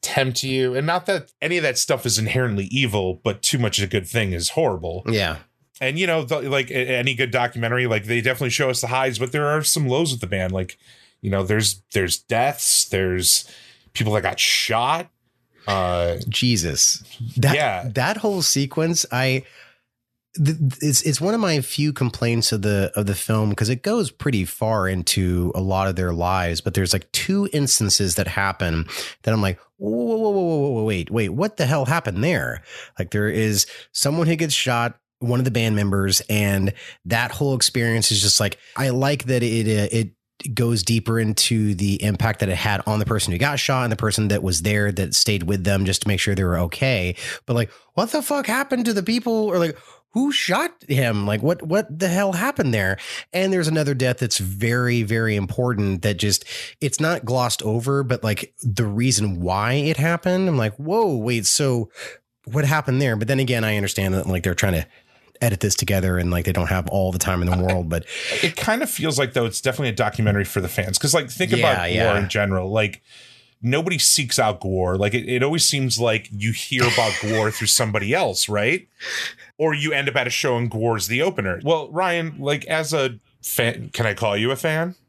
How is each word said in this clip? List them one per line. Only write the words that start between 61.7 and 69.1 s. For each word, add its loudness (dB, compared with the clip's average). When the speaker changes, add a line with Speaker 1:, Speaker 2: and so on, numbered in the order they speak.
Speaker 2:
what 0
happened 2
there?" 2
But -2
then 2
again, 0
I 2
understand 0
that, 0
like, 0
they're 0
trying 2
to 0
edit 2
this 0
together 0
and, 0
like, 0
they 0
don't 0
have 0
all 0
the -2
time 0
in 0
the 2
world, -2
but -2
Speaker 1:
It -2
kind 0
of -4
feels -2